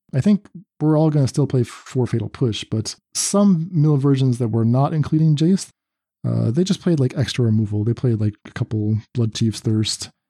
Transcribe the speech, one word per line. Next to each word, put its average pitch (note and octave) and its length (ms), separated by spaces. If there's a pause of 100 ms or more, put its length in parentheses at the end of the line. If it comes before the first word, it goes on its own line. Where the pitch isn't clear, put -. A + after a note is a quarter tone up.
(120)
I C3 80
think G3+ 280 (320)
we're D3+ 180
all D#3 120
gonna C#3+ 180
still C#3 180
play B2+ 160
four - 460
Fatal A2 200
Push, - 400
but - 280 (180)
some G3 560
mill D3+ 260
versions C3 420
that A#2+ 100
were A2+ 160
not C3+ 280
including D#3 440
Jace, E3+ 320 (580)
uh, A#2 240
they E3 140
just F#3+ 180
played, E3 180
like, B2 160
extra B2 300
removal. G#2+ 360
They A2+ 120
played, A2+ 260
like, G#2+ 140 (100)
a - 60
couple G#2+ 480 (160)
Blood A#2 200
Chief's A2+ 260
Thirst A2 500 (200)